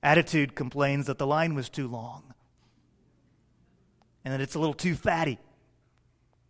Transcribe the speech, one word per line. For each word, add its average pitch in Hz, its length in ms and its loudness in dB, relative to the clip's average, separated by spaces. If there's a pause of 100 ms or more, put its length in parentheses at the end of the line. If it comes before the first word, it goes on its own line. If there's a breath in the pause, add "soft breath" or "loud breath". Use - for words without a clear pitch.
Attitude 151 540 4
complains 139 500 0
that 139 140 -4
the 139 80 0
line 160 260 2
was 131 160 -4
too 135 180 -6
long 120 460 -12 (1900)
and 135 80 -4
that 135 80 -2
it's 135 140 -6
a 160 40 -4
little 151 140 2
too 175 220 -2
fatty. 165 420 0 (1120)